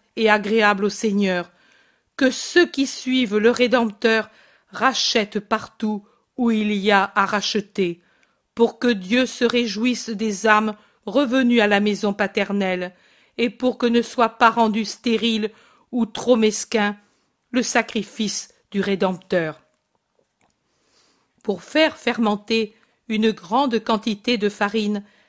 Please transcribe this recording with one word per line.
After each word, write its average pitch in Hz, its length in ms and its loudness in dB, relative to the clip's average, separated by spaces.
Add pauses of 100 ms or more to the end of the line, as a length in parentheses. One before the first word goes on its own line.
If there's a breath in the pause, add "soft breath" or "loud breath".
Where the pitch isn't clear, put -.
(160)
et 220 140 2
agréable 208 560 2
au 202 40 0
Seigneur, 196 600 -2 (680 soft breath)
que 262 120 4
ceux - 360 2
qui 269 200 -2
suivent 254 520 -2
le 214 140 4
Rédempteur 226 800 2 (400 soft breath)
rachètent 208 720 -2
partout 214 640 -6 (300 soft breath)
où 233 160 0
il 214 220 0
y 202 180 0
a 196 240 2
à 196 100 2
racheter, 190 760 -4 (540)
pour 233 240 0
que 247 80 0
Dieu 226 380 0
se 240 200 -4
réjouisse 233 640 -2
des 214 360 -4
âmes 214 300 2 (300 soft breath)
revenues 240 560 2
à 208 60 4
la 202 120 4
maison 208 340 0
paternelle, 190 800 -4 (440 soft breath)
et 233 120 0
pour 247 280 -4
que - 80 -2
ne 233 160 2
soit 226 360 0
pas 233 120 6
rendu 226 340 0
stérile 220 680 -2 (420 soft breath)
ou 240 120 0
trop 233 300 0
mesquin 208 640 0 (540)
le 240 120 0
sacrifice - 880 -4 (180)
du 196 100 -2
Rédempteur. 185 800 -2 (1800)
Pour 190 180 -6
faire 311 360 0
fermenter 220 800 -2 (340 soft breath)
une 220 220 2
grande 220 520 0
quantité 226 540 -2
de 202 120 0
farine, 208 540 -2 (260 soft breath)